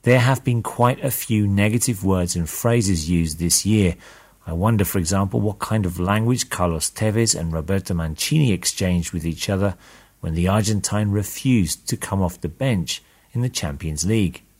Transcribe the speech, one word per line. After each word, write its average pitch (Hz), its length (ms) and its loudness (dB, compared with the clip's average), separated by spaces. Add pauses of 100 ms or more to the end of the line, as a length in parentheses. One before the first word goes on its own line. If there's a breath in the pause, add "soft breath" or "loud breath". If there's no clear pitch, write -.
There 123 180 6
have 131 240 2
been 117 180 0
quite 123 400 0
a 135 80 -2
few 104 380 0
negative 104 560 2
words 92 320 2
and 82 120 -2
phrases 98 600 0
used 82 300 0
this 87 260 0
year. 98 320 4 (480 loud breath)
I 82 80 -8
wonder, 101 320 2
for 98 140 -2
example, 95 420 0
what 101 180 -2
kind 110 260 -2
of 87 140 -4
language 110 500 0
Carlos 85 400 -2
Tevez 110 480 0
and 82 140 -4
Roberto 92 420 -2
Mancini 90 600 0
exchanged 90 580 -2
with 82 140 -4
each 82 240 -4
other 95 260 0 (460 loud breath)
when 82 120 -4
the 87 140 0
Argentine 104 640 0
refused 104 760 0
to - 80 -2
come 98 240 -2
off 87 180 -2
the - 80 -8
bench 101 560 -2 (300 soft breath)
in 120 80 -2
the 127 80 -2
Champions 78 560 -6
League. 101 380 0 (160)